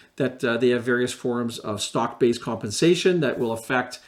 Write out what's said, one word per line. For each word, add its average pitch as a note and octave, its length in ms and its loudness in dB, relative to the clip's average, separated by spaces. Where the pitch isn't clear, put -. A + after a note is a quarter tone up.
that, B2+ 260 -4
uh, A#2 140 0
they B2 120 4
have A#2+ 140 2
various A#2+ 300 0
forms A#2+ 460 -4
of G#2 220 -6
stock-based A#2+ 600 2
compensation E3 800 2
that B2 180 0
will A#2+ 120 0
affect, B2 560 -4